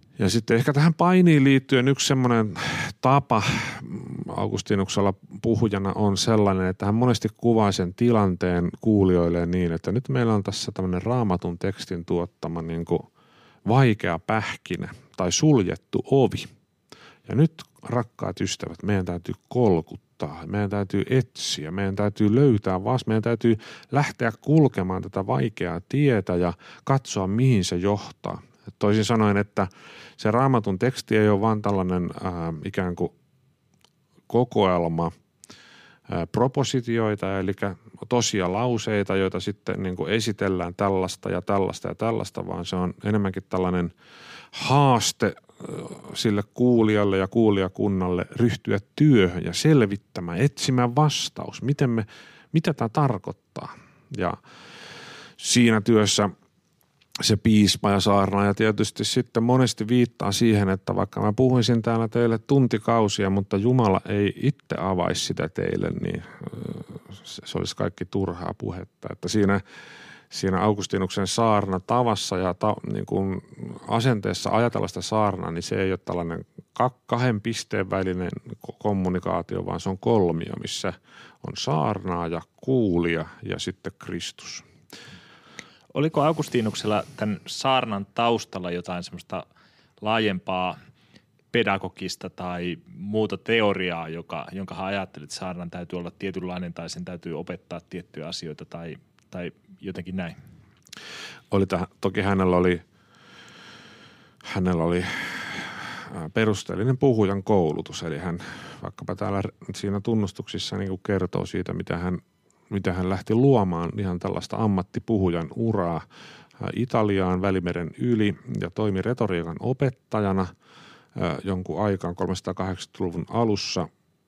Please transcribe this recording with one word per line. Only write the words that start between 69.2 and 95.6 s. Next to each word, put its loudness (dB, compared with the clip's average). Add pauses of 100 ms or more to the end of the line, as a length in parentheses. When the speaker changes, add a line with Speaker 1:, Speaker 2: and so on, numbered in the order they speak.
Speaker 1:
siinä, 4 (680)
siinä -2
Augustinuksen -2
saarnatavassa 0
ja -2
ta-, -2
niin -6
kuin -2 (480)
asenteessa 0
ajatella 0
sitä -8
saarnaa, -2
niin -6
se -2
ei 0
ole -2
tällainen -4 (280)
ka-, -2
kahden 0
pisteen -4
välinen -2 (360)
ko-, -16
kommunikaatio, -2
vaan -6
se -6
on -4
kolmio, 2 (100)
missä -6 (540)
on -8
saarnaaja, -2 (160)
kuulija 0 (160)
ja -8
sitten -8
Kristus. -12 (1300)
Speaker 2:
Oliko 2
Augustinuksella 0 (120)
tän -2
saarnan -2
taustalla -2
jotain -6
semmoista -12 (540)
laajempaa 0 (760)
pedagogista -4
tai -8 (180)
muuta -2
teoriaa, 0
joka, -10
jonka -10
hän -8
ajatteli, -6
että -14
saarnan -10